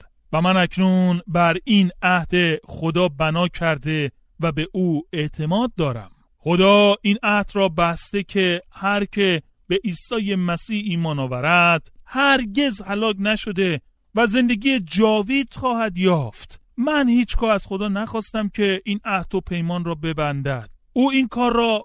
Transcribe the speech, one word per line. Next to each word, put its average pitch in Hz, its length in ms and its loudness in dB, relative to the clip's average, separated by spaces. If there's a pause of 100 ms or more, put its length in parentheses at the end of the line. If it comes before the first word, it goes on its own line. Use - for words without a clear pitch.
(320)
و 160 80 2
من 185 160 4
اکنون 180 680 2
بر 170 380 2
این 190 260 4 (120)
عهد 175 640 2
خدا 165 440 -2
بنا 160 400 -2
کرده 151 640 -4 (280)
و 165 120 -2
به 156 200 -4
او 175 300 0 (100)
اعتماد 160 640 -2
دارم. 117 360 -4 (280)
خدا 202 640 4
این 202 200 2
عهد 208 320 0
را 196 140 2
بسته 170 540 -2
که 180 480 0
هر 202 340 -2
که 190 380 0 (260)
به 185 160 0
عیسی 202 500 -4
مسیح 185 520 -2
ایمان 165 320 -2
آورد 156 720 0 (120)
هرگز 262 760 0
هلاک 208 380 -2
نشده 196 600 -2 (340)
و 226 120 4
زندگی 240 540 2
جاوید 214 760 0
خواهد 226 440 -4
یافت. 170 640 -2 (160)
من 285 320 2
هیچگاه 233 420 2
از 202 160 0
خدا 202 220 -4
نخواستم 214 600 -4
که 196 360 0
این 208 200 -4
عهد 190 300 -4
و 190 60 0
پیمان 175 440 -4
را 170 100 -4
ببندد. 143 760 -4 (220)
او 262 180 2
این 269 180 2
کار 240 240 0
را 233 320 2